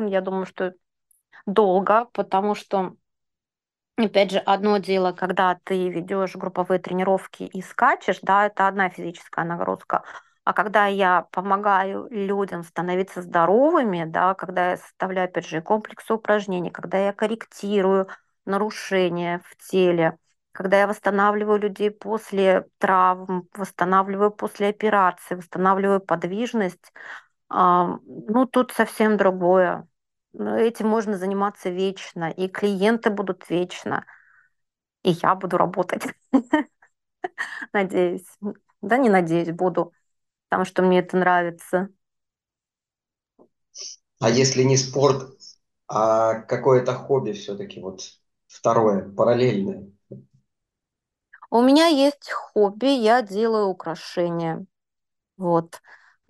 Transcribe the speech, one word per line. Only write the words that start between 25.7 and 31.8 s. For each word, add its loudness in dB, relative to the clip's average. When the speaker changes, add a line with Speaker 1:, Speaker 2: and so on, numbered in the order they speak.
Speaker 1:
подвижность, -4
а, 2
ну, -2
тут 0
совсем 0
другое. 2
Ну, -6
этим 0
можно 0
заниматься -4
вечно, -6